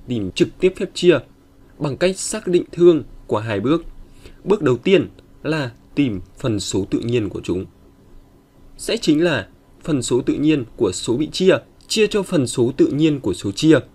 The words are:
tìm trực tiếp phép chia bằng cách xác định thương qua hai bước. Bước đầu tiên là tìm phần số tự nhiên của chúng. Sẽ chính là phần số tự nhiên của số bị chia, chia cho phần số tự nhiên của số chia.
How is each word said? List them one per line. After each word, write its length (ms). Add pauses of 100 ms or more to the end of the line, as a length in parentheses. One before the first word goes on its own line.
tìm 240
trực 160 (120)
tiếp 160
phép 180
chia 240 (600)
bằng 180
cách 220
xác 280
định 260
thương 300 (240)
qua 160
hai 180
bước. 240 (600)
Bước 180
đầu 160
tiên 300 (340)
là 300 (220)
tìm 260 (180)
phần 220
số 300
tự 80
nhiên 300
của 120
chúng. 260 (1120)
Sẽ 200
chính 280
là 240 (340)
phần 200
số 200
tự 120
nhiên 300 (120)
của 160
số 240
bị 160
chia, 260 (280)
chia 200
cho 160
phần 240
số 300
tự 100
nhiên 340
của 140
số 180
chia. 260 (160)